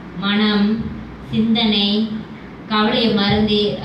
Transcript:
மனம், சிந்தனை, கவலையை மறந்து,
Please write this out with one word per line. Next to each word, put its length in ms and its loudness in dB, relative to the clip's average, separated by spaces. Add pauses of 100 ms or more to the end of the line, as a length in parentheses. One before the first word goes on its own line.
(200)
மனம், 680 2 (460)
சிந்தனை, 760 2 (640)
கவலையை 440 2
மறந்து, 720 2